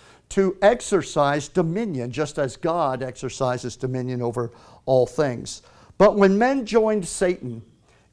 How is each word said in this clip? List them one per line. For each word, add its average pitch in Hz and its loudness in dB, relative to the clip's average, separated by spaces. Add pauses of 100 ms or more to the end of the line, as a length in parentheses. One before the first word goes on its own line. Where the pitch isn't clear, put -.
(300)
to 190 0
exercise 156 2
dominion, 165 -2
just 143 -6
as 135 -4
God 156 -2
exercises 127 -6
dominion 127 -4
over 117 -4 (360)
all 127 4
things. - -6 (380)
But 202 6
when 196 6
men 254 2
joined 214 2
Satan 127 -4 (500)